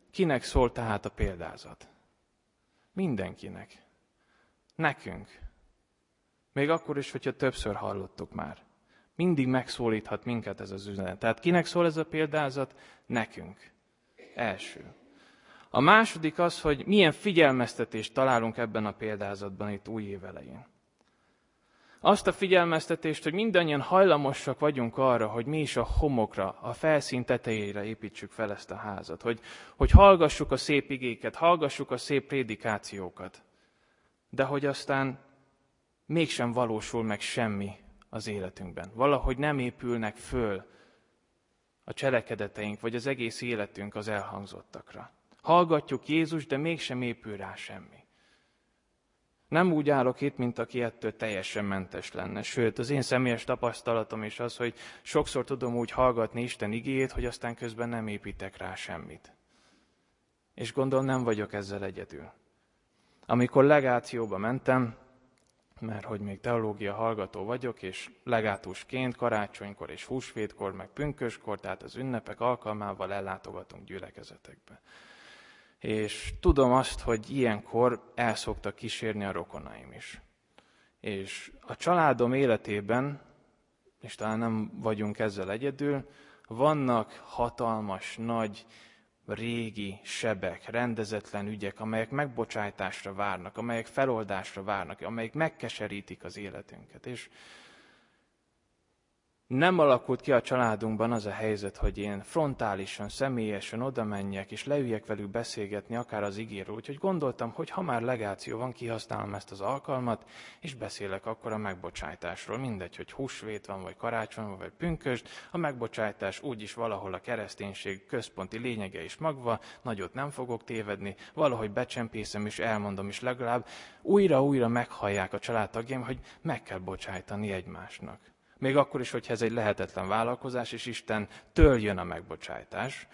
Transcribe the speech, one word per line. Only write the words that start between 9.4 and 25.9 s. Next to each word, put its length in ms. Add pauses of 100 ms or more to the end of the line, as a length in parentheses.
megszólíthat 760
minket 360
ez 100
az 160
üzenet. 320
Tehát 200
kinek 260
szól 200
ez 120
a 80
példázat? 680 (300)
Nekünk. 680 (640)
Első. 580 (760)
A 100
második 600
az, 220
hogy 240
milyen 260
figyelmeztetést 1000
találunk 440
ebben 280
a 60
példázatban 800
itt 160
új 160
év 220
elején. 400 (1300)
Azt 280
a 40
figyelmeztetést, 920
hogy 100
mindannyian 480
hajlamosak 800
vagyunk 380
arra, 300
hogy 180
mi 160
is 140
a 80
homokra, 760